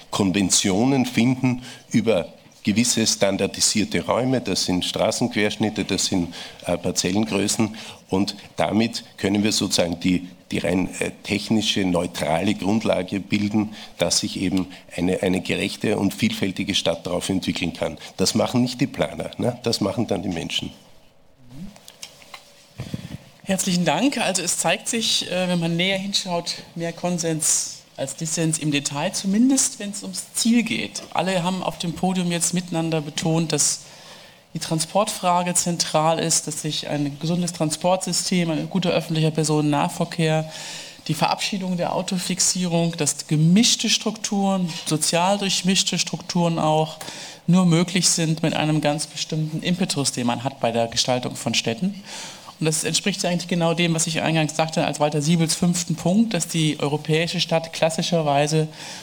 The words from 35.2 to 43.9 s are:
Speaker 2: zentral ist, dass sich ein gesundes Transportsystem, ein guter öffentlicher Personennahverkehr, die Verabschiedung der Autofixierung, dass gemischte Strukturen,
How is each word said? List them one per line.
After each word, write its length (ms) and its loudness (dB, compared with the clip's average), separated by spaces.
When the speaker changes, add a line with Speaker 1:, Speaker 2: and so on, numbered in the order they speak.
Speaker 2:
zentral 640 2
ist, 280 0
dass 140 -6
sich 300 -4
ein 300 -2
gesundes 340 0
Transportsystem, 960 0
ein 180 -2
guter 220 0
öffentlicher 400 2
Personennahverkehr, 1200 0
die 80 -2
Verabschiedung 640 0
der 160 -2
Autofixierung, 1040 0
dass 300 -2
gemischte 600 6
Strukturen, 840 0